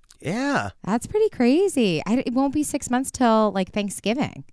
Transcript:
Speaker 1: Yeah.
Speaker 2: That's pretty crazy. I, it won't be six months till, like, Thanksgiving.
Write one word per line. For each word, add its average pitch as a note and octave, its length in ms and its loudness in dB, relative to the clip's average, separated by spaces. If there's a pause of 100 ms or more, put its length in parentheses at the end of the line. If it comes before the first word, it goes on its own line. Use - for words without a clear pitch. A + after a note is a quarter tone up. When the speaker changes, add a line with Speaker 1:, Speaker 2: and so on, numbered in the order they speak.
(200)
Speaker 1:
Yeah. G#3+ 500 -2 (140)
Speaker 2:
That's G#3+ 220 -2
pretty G#4+ 220 2
crazy. B3 760 2
I, A#3+ 220 0
it B3+ 60 -4
won't C4+ 200 0
be D4+ 120 0
six - 260 -6
months B3+ 220 -2
till, A3 400 4
like, F#3+ 180 -2
Thanksgiving. G#3 720 -4 (100)